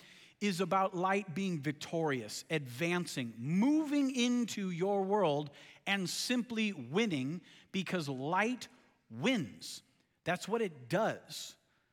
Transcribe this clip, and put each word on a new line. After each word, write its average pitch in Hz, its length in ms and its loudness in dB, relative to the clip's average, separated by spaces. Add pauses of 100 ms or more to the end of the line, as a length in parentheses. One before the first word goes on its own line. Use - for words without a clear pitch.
(400)
is 196 200 0
about 190 340 2
light 190 400 0
being 190 240 0
victorious, 143 920 -2
advancing, 151 880 -2
moving 269 760 2
into 240 560 0
your 190 320 0
world, 165 480 2 (360)
and 190 240 0
simply 220 640 0
winning, 147 680 0 (320)
because 175 360 -2
light 180 600 0 (400)
wins. 143 720 -2 (420)
That's 175 240 -2
what 226 120 0
it 147 280 -4
does. 170 640 -2 (380)